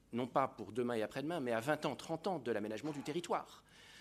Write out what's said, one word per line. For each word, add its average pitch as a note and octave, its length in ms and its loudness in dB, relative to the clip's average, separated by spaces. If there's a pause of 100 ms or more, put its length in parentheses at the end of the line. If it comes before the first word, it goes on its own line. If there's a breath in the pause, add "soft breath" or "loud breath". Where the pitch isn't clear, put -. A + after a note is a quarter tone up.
(140)
non B2 140 2
pas C3+ 200 4
pour G#2 240 -10
demain A#2+ 220 2
et A2 80 2
après-demain, C#3 380 -2
mais B2 140 2
à A2+ 60 4
vingt C#3 280 2
ans, C3+ 80 0
trente E3 320 -4
ans F#3 100 2
de A#2+ 140 0
l'aménagement G#2+ 400 0
du C#3+ 100 -4
territoire, E3 640 -2 (380 loud breath)